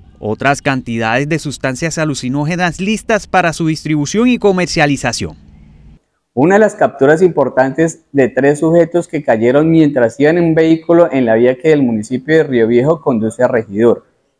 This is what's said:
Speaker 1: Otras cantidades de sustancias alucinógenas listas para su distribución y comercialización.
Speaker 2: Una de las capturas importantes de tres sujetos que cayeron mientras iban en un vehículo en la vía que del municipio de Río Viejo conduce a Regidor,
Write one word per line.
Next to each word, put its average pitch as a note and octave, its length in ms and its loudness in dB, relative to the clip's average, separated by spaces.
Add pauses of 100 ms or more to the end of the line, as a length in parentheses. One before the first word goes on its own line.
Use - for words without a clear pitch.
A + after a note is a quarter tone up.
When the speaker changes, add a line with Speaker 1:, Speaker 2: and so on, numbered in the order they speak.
(200)
Speaker 1:
Otras C3 420 -4
cantidades B2 680 -4
de D#3+ 120 -4
sustancias C#3 580 -8
alucinógenas D3+ 800 -4
listas G#3+ 460 -4
para F3 260 0
su E3 140 -4
distribución D#3 640 -2
y B3 100 0
comercialización. D3 1000 -2 (1000)
Speaker 2:
Una E3 200 2
de G#3+ 60 4
las G#3 160 2
capturas D3+ 440 2
importantes D3+ 840 0 (100)
de C3+ 160 2
tres C#3+ 320 0
sujetos E3 480 0
que D3 160 -8
cayeron B2+ 480 2
mientras C#3+ 480 2
iban D#3+ 180 2
en E3+ 60 0
un D#3+ 100 0
vehículo D#3+ 560 2
en C3 160 0
la A2 80 2
vía B2+ 240 2
que D#3+ 120 0
del D3 120 2
municipio B2+ 540 -2
de D#3 80 4
Río A#2+ 240 0
Viejo C3+ 320 2
conduce A2+ 420 -2
a B2 60 2
Regidor, A2+ 580 0 (340)